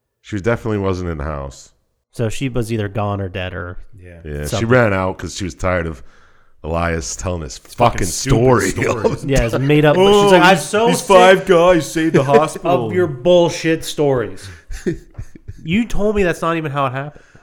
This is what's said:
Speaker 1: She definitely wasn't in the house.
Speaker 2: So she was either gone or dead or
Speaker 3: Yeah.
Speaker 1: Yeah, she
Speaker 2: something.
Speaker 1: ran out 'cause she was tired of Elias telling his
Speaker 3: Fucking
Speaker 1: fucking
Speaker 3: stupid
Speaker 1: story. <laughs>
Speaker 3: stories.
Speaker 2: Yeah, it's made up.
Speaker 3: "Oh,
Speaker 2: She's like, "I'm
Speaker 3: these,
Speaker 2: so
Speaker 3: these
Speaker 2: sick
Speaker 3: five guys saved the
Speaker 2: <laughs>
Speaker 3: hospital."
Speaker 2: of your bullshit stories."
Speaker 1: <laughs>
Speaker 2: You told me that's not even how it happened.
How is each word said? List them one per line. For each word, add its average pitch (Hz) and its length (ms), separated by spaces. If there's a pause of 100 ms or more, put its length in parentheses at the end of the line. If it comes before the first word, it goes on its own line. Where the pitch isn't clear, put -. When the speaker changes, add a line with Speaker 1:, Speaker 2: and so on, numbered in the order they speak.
(200)
Speaker 1:
She 104 200
definitely 113 380
wasn't 92 320
in 80 80
the 71 60
house. 71 500 (360)
Speaker 2:
So 113 180
she 135 200
was 120 240
either 107 160
gone 101 320
or 95 80
dead 92 260
or 90 240 (180)
Speaker 3:
Yeah. 87 280
Speaker 1:
Yeah, 73 180
she 73 60
Speaker 2:
something. 113 200
Speaker 1:
ran 120 240
out 95 260
'cause - 180
she 101 80
was 85 100
tired 90 320
of 80 160 (600)
Elias 82 500
telling 90 280
his - 160
Speaker 3:
Fucking - 180
Speaker 1:
fucking 117 300
Speaker 3:
stupid 113 320 (240)
Speaker 1:
story. 95 80
<laughs> - 320
Speaker 3:
stories. - 220
Speaker 2:
Yeah, 131 200
it's 117 140
made 147 260
up. 151 120
Speaker 3:
"Oh, 202 280
Speaker 2:
She's 202 80
like, 180 100
"I'm 180 140
Speaker 3:
these, 147 80
Speaker 2:
so 214 240
Speaker 3:
these 247 100
Speaker 2:
sick - 80
Speaker 3:
five 185 400
guys 175 460
saved 160 240
the 135 80
Speaker 2:
<laughs> 143 140
Speaker 3:
hospital." 151 480
Speaker 2:
of 208 60
your 180 140
bullshit 160 800
stories." 127 640 (360)
Speaker 1:
<laughs> - 40 (760)
Speaker 2:
You 196 220
told 202 300
me 202 60
that's 165 180
not 165 160
even 156 160
how 139 140
it 120 60
happened. 139 300 (200)